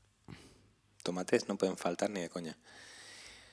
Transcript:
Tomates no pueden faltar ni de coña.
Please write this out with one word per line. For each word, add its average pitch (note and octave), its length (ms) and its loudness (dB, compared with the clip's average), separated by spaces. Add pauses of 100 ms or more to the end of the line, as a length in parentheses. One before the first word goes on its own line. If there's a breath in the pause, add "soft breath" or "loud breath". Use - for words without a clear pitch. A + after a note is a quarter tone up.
(1040 soft breath)
Tomates F2+ 460 4
no G2+ 80 2
pueden F#2+ 220 4
faltar F2+ 320 2
ni G2+ 100 -2
de E2+ 80 -2
coña. D#2+ 300 -6 (960 soft breath)